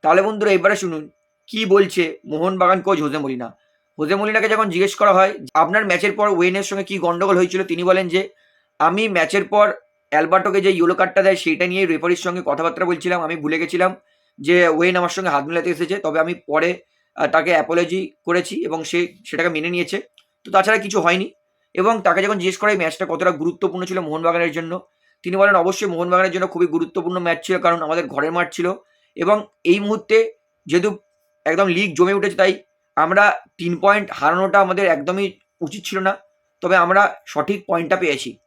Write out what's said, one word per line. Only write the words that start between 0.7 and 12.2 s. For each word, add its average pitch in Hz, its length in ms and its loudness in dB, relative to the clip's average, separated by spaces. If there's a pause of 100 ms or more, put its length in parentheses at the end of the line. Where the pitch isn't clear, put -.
শুনুন 165 340 -8 (380)
কি 220 180 -4
বলছে 185 600 2
মোহনবাগান 180 560 0
কোচ 185 200 -2
হোজে 147 160 -4
মলিনা। 127 400 -8 (420)
হোজে 156 160 0
মলিনাকে 214 340 0
যখন 214 200 0
জিজ্ঞেস 180 260 0
করা 202 180 4
হয়, 190 200 4 (200)
"আপনার 175 320 2
ম্যাচের 190 260 0
পর 208 180 0
ওয়েনের 185 340 0
সঙ্গে 196 200 -6
কী 190 140 -8
গন্ডগোল 175 400 0
হয়েছিল?" 180 260 0
তিনি 175 200 -4
বলেন 185 240 2
যে, 185 220 -2 (500)
"আমি 190 300 2
ম্যাচের 180 340 0
পর 208 300 2 (360)
অ্যালবার্টোকে 185 520 2
যে 190 100 4
ইয়েলো 175 240 2
কার্ডটা 185 280 2
দেয় 190 120 6
সেইটা 165 320 -2
নিয়ে 190 180 0
রেফারির 165 320 0
সঙ্গে 180 280 -6